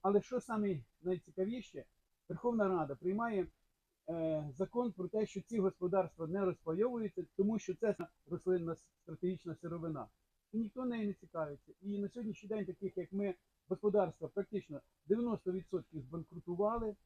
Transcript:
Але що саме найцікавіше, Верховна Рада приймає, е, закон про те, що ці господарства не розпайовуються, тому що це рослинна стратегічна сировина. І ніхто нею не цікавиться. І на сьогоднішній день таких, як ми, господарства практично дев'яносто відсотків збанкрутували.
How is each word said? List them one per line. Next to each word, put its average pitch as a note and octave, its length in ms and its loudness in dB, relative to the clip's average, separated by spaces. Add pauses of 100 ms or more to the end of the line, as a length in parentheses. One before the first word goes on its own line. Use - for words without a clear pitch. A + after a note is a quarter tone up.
Але G3+ 200 6
що B3 180 -2
саме G3+ 400 0 (220)
найцікавіше, F#3 800 -4 (440)
Верховна G#3+ 400 2
Рада D#3 260 2
приймає, G3 520 0 (640)
е, D#3+ 440 0
закон G3 400 0
про F3+ 160 -6
те, G#3+ 180 0
що - 140 -6
ці A3+ 200 -2
господарства F3+ 680 2
не F#3+ 180 0
розпайовуються, F#3 800 0 (120)
тому G#3 220 4
що F#3 160 -4
це G#3 220 2 (300)
рослинна E3+ 500 0 (260)
стратегічна E3 520 -4
сировина. D#3 520 -6 (460)
І G#3+ 60 0
ніхто A3+ 260 -4
нею A#3 220 -2
не G3 80 0
цікавиться. D#3 680 -6
І G3+ 180 -4
на G3+ 100 0
сьогоднішній G#3+ 400 -6
день G#3 180 -2
таких, F#3 300 -4
як F3 160 -4
ми, G3 220 0 (340)
господарства F#3 600 4
практично - 520 -4 (260)
дев'яносто G#3+ 460 2
відсотків D#3+ 500 -4
збанкрутували. F3 1040 -2